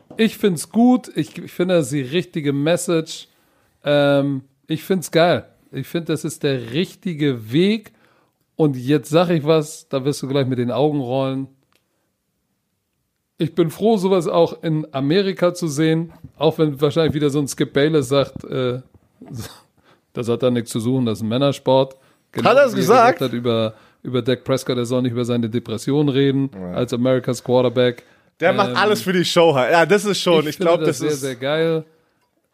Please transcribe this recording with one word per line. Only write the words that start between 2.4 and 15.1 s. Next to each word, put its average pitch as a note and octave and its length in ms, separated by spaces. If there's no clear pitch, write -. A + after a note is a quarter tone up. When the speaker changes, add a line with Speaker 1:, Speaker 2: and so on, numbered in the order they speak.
Speaker 1:
Message. D#3+ 720
Ähm, C#3+ 600
ich D#3+ 160
find's F#3+ 260
geil. D#3+ 380
Ich C3+ 160
find, E3 220
das D3+ 160
ist - 180
der B2 300
richtige C#3+ 800
Weg. G3+ 400
Und D3 220
jetzt C#3+ 320
sag E3+ 220
ich D3+ 160
was, D#3 420
da C3 160
wirst - 160
du C#3 60
gleich C3+ 180
mit B2 140
den B2 120
Augen D3 280
rollen. C3+ 480
Ich D#3+ 160
bin E3+ 160
froh, G#3+ 280
sowas F#3 300
auch E3 360
in D#3 300
Amerika F3 600